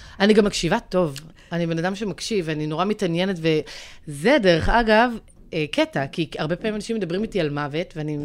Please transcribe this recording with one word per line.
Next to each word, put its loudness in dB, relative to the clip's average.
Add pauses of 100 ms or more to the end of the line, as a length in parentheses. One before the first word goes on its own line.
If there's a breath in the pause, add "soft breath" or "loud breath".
(200 loud breath)
אני 6
גם 8
מקשיבה 0
טוב. 0 (380 soft breath)
אני -2
בן -2
אדם -2
שמקשיב, -4
ואני -2
נורא -2
מתעניינת, 0
וזה, 0
דרך 4
אגב, 4 (440)
אה, -2
קטע, 0
כי -4
הרבה -2
פעמים -4
אנשים -6
מדברים -4
איתי -2
על 0
מוות, -4
ואני -4